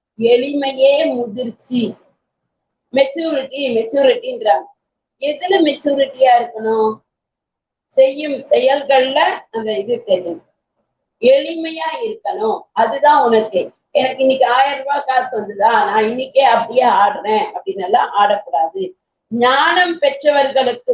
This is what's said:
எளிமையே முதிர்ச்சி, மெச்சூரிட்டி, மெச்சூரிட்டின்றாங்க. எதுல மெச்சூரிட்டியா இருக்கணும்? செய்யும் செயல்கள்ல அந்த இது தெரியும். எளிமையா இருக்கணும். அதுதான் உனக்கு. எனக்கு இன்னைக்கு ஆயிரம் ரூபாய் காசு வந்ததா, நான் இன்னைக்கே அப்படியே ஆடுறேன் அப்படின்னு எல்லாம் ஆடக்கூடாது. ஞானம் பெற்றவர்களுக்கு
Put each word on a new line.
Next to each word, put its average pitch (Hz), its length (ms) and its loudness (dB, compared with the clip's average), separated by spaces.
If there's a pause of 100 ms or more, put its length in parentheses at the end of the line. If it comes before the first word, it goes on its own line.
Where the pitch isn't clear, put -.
(180)
எளிமையே 269 760 2 (160)
முதிர்ச்சி, 240 720 -6 (1120)
மெச்சூரிட்டி, 277 680 -2 (100)
மெச்சூரிட்டின்றாங்க. 226 960 0 (560)
எதுல 320 380 -2
மெச்சூரிட்டியா 269 720 2
இருக்கணும்? 220 580 0 (1040)
செய்யும் 277 480 2
செயல்கள்ல 269 720 2 (300)
அந்த 220 300 -6
இது 233 260 -4
தெரியும். 180 360 -4 (840)
எளிமையா 320 720 0
இருக்கணும். 427 640 -6 (140)
அதுதான் 277 520 2
உனக்கு. 214 360 2 (340)
எனக்கு 262 280 0
இன்னைக்கு 262 260 4
ஆயிரம் 269 320 2
ரூபாய் 277 260 -4
காசு 254 260 -2
வந்ததா, 202 400 -2 (120)
நான் 214 240 0
இன்னைக்கே 262 380 0
அப்படியே 240 480 2
ஆடுறேன் 208 520 0
அப்படின்னு 185 380 -8
எல்லாம் 196 280 0
ஆடக்கூடாது. 202 720 -2 (500)
ஞானம் 320 680 2
பெற்றவர்களுக்கு 269 960 0